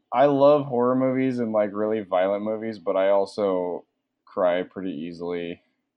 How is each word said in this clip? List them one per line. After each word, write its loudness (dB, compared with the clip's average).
I 4
love 4
horror 0
movies 0
and, -2
like, 0
really -2
violent 0
movies, -6
but -4
I 2
also -2
cry 0
pretty -10
easily. -8